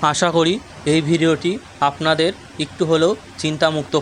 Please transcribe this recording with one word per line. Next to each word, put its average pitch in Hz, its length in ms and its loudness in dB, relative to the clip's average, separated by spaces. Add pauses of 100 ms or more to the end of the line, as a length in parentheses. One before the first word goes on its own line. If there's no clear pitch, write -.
(100)
আশা 160 200 0
করি 165 240 2 (380)
এই 160 100 4
ভিডিওটি 160 500 0 (280)
আপনাদের 160 500 0 (340)
একটু - 220 -6
হলেও 165 260 2 (260)
চিন্তামুক্ত 156 640 -2